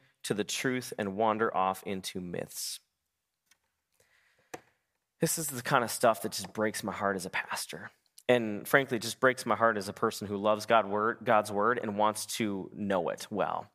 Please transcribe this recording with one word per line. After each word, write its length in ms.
to 120
the 100
truth 540
and 180
wander 380
off 280
into 380
myths." 580
This 180
is 120
the 140
kind 200
of 80
stuff 320
that 80
just 220
breaks 320
my 80
heart 240
as 100
a 40
pastor. 600
And 380
frankly, 300
it 60
just 180
breaks 240
my 120
heart 200
as 120
a 40
person 340
who 100
loves 300
God 220
word, 360
God's 260
word 320
and 160
wants 280
to 380
know 340
it 220
well. 440